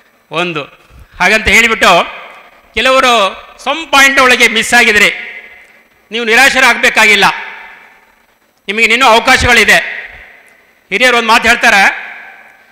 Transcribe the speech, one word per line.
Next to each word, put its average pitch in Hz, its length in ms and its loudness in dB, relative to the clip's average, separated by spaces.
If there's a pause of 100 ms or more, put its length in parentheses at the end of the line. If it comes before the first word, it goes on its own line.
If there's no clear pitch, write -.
(300)
ಒಂದು 160 320 -6 (580)
ಹಾಗಂತ 196 280 -2
ಹೇಳಿಬಿಟ್ಟು 208 560 2 (720)
ಕೆಲವರು 240 720 0 (180)
some 302 260 -8
ಪಾಯಿಂಟ್ 277 300 2
ಒಳಗೆ 247 280 2
ಮಿಸ್ 226 260 -2
ಆಗಿದ್ರಿ, 208 380 2 (1000)
ನೀವು 233 140 -6
ನಿರಾಶರಾಗಬೇಕಾಗಿಲ್ಲ, 233 1000 2 (1400)
ನಿಮಗೆ 214 160 -2
ಇನ್ನೂ 233 220 0
ಅವಕಾಶಗಳಿದೆ. 226 920 2 (920)
ಹಿರಿಯರು 240 260 0
ಒಂದು 233 120 -2
ಮಾತು 226 200 0
ಹೇಳ್ತಾರೆ, 226 580 0 (640)